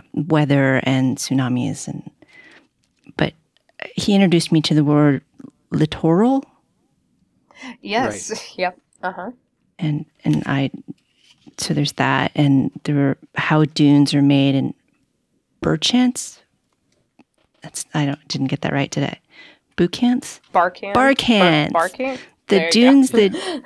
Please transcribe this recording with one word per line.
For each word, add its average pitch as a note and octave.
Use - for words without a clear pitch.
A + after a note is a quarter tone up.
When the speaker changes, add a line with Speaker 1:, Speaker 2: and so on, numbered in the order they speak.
Speaker 1:
weather C#3
and C3
tsunamis. B2
And, -
but -
he -
introduced F3
me D#3+
to -
the D3+
word D3
littoral. E3+
Speaker 2:
Yes. G#3
Speaker 3:
Right. -
Speaker 2:
<laughs> -
Yep. F3+
Uh-huh. F#3
Speaker 1:
And, D3+
and D3+
I, C#3
so -
there's C#3+
that, C3+
and C#3
there D3+
were C#3
how D#3
dunes C#3+
are C#3+
made C#3
and C3
Burchants. A#3+
That's, -
I D3
don't, C#3
didn't C#3
get C#3+
that -
right, C#3
did C#3+
I? -
Buchants? A#3+
Speaker 2:
Barcans? F3+
Speaker 1:
Barcans. G#3+
Speaker 2:
Bar-, E3+
Barcans? C4
Speaker 1:
The G3
Speaker 2:
There E3
you E3
Speaker 1:
dunes, B3+
Speaker 2:
go. A#3
Speaker 1:
the, C#4